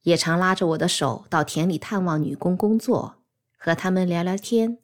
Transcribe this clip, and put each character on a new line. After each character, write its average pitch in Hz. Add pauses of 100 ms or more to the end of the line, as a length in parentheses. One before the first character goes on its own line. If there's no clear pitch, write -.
也 170
常 165
拉 185
着 185
我 160
的 170
手 139
到 156
田 156
里 165
探 190
望 156
女 143
工 180
工 214
作， - (340)
和 165
他 185
们 185
聊 170
聊 185
天。 233